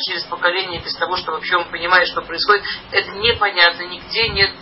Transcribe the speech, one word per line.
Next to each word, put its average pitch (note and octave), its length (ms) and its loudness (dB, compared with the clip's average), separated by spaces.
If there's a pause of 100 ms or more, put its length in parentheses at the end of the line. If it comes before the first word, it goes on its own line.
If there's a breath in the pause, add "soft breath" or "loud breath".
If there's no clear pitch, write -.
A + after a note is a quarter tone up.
через F3+ 180 -6
поколение, F3 560 -2
без - 140 -10
того, E3+ 220 -2
что - 140 -4
вообще D#3+ 260 0
он F3 80 0
понимает, F3 420 2
что E3+ 140 -4
происходит, G3 420 2 (280 loud breath)
это - 200 -2
непонятно, F4 720 2
нигде F#3+ 460 -2
нет, G3 220 2 (100)